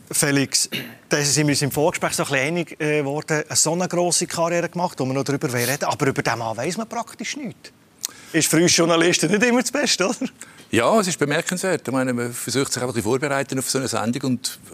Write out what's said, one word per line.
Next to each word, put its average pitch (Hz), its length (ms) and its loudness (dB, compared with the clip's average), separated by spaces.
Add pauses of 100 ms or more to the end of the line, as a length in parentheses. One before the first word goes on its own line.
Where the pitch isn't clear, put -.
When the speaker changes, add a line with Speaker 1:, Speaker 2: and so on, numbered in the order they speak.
(100)
Speaker 1:
Felix, 139 600 0 (380)
da 147 140 2
sind 143 240 2
wir 143 60 4
uns 139 100 0
im 139 80 0
Vorgespräch 160 440 0
so 175 100 0
ein - 60 -6
bisschen 135 160 2
einig, 165 340 -4
äh, 151 180 0
geworden, 151 440 -2 (120)
so 156 180 2
eine 175 160 -2
grosse 175 380 0
Karriere 170 420 -2
gemacht, 175 300 -4
wo 139 80 0
wir 131 80 -2
noch 135 100 0
darüber 131 280 -2
reden, 123 320 0
aber 143 220 0
über 135 160 0
den 117 160 0
Mann 113 180 -4
weiss 147 200 -4
man 220 120 -6
praktisch - 480 -8
nichts. 254 360 -12 (600)
Ist 156 160 2
für 165 100 4
uns 170 180 6
Journalisten 165 540 4
nicht 208 120 2
immer 247 200 4
das - 80 -4
Beste, 262 360 0
oder? 247 200 -2 (460)
Speaker 2:
Ja, 135 260 4
es 196 80 2
ist 175 120 -4
bemerkenswert. 165 680 0
Ich 123 80 -2
meine, 131 180 0
man 120 200 -4
versucht 127 400 -2
sich - 100 -2
einfach 123 180 -2
vorzubereiten 135 600 0
auf - 100 -4
so 135 80 0
eine 135 80 -2
Sendung 117 460 -2
und - 260 -4 (160)